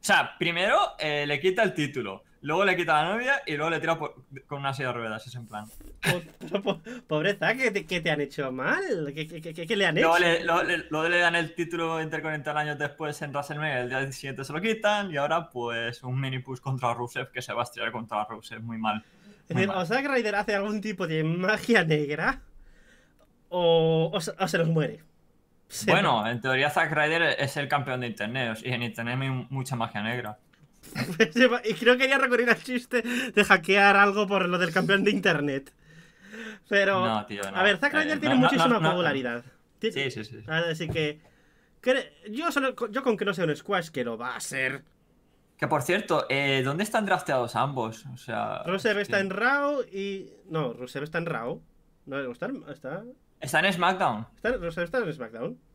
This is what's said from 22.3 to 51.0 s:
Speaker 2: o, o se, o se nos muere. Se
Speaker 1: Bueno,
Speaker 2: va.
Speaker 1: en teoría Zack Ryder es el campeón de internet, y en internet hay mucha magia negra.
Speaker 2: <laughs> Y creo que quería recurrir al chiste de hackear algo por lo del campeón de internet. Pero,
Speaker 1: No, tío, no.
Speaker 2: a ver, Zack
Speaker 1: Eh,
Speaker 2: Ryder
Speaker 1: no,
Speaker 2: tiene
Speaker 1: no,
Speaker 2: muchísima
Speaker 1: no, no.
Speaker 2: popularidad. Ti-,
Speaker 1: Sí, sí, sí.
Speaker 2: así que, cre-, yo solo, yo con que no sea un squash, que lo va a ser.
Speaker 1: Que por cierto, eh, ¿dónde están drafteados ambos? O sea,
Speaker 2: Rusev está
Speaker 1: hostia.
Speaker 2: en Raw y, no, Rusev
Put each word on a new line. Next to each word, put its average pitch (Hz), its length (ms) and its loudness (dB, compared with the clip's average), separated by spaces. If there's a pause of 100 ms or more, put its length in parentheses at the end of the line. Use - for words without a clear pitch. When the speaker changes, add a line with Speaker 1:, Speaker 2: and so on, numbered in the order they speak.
Speaker 2:
o, 165 640 4
o 196 80 -2
se, 180 180 -6
o 185 100 0
se 180 100 0
nos 165 100 4
muere. 156 340 0 (640)
Se - 240 -4
Speaker 1:
Bueno, 175 320 4
Speaker 2:
va. 113 80 -2
Speaker 1:
en 120 120 -4
teoría 131 280 2
Zack 160 220 2
Ryder 156 460 2
es 135 180 -2
el 143 120 -4
campeón 135 320 0
de 123 80 -4
internet, 113 540 -4
y 127 80 -6
en 120 120 -2
internet 117 380 -4
hay 135 100 -2 (180)
mucha 135 280 -4
magia 113 260 -4
negra. 113 360 -6 (540)
Speaker 2:
<laughs> 220 720 4
Y 214 100 0
creo 233 200 6
que 254 80 0
quería 269 160 4
recurrir 247 320 2
al - 120 4
chiste 247 400 -2
de 240 420 2
hackear 196 520 6
algo 202 300 6
por 190 220 2
lo 180 100 2
del 180 140 2
campeón 185 300 4
de 202 80 6
internet. 147 600 0 (960)
Pero, 196 380 4
Speaker 1:
No, 208 200 0
tío, 101 240 -6
no. 196 60 -6
Speaker 2:
a 180 60 2
ver, 202 160 4
Zack 285 160 0
Speaker 1:
Eh, 311 80 2
Speaker 2:
Ryder 302 140 -2
Speaker 1:
no, 277 40 -6
Speaker 2:
tiene 285 140 2
Speaker 1:
no, 254 80 6
Speaker 2:
muchísima 262 260 4
Speaker 1:
no, 226 120 4
no. 160 100 4
Speaker 2:
popularidad. 135 540 -2 (340)
Ti-, 220 140 -2
Speaker 1:
Sí, 135 180 -2
sí, 110 140 -10
sí. 110 220 -16
Speaker 2:
así 160 420 -2
que, 156 320 -2 (600)
cre-, 247 280 0 (200)
yo 302 220 -4
solo, 269 220 0 (160)
yo 247 120 -4
con 240 140 2
que 202 80 -4
no 196 80 0
sea 170 140 -2
un 151 100 -2
squash, 175 320 -4
que 123 160 -4
lo 117 140 -6
va 120 180 -8
a 107 40 -10
ser. 135 440 -4 (720)
Speaker 1:
Que 147 120 -2
por 147 140 2
cierto, 175 460 2
eh, 139 360 2
¿dónde 151 200 0
están 214 220 0
drafteados 135 500 0
ambos? 120 560 -2
O 123 60 -14
sea, 110 460 -4
Speaker 2:
Rusev 196 340 0
está 202 180 -2
Speaker 1:
hostia. 196 40 4
Speaker 2:
en 196 100 -2
Raw 277 600 0
y, 196 400 -8 (200)
no, 147 240 -2
Rusev 127 300 -8